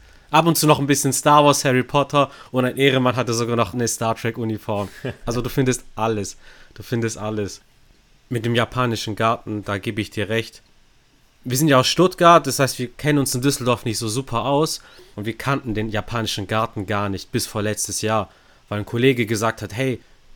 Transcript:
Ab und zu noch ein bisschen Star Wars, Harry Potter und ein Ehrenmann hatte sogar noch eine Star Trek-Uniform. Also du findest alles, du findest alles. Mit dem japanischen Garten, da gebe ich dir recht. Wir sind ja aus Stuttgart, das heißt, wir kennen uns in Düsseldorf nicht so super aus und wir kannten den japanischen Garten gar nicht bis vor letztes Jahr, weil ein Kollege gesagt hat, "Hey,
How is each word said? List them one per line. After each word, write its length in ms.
Ab 160
und 100
zu 100
noch 140
ein 80
bisschen 240
Star 320
Wars, 200
Harry 200
Potter 460
und 140
ein 140
Ehrenmann 380
hatte 180
sogar 200
noch 200
eine 120
Star 300
Trek-Uniform. 720
Also 160
du 100
findest 340
alles, 420
du 80
findest 360
alles. 420
Mit 160
dem 120
japanischen 580
Garten, 480
da 160
gebe 220
ich 100
dir 200
recht. 320
Wir 80
sind 120
ja 100
aus 80
Stuttgart, 580
das 140
heißt, 220
wir 80
kennen 320
uns 120
in 80
Düsseldorf 440
nicht 140
so 100
super 380
aus 340
und 120
wir 120
kannten 360
den 160
japanischen 580
Garten 400
gar 200
nicht 220
bis 160
vor 160
letztes 400
Jahr, 260
weil 120
ein 40
Kollege 420
gesagt 360
hat, 100
"Hey, 280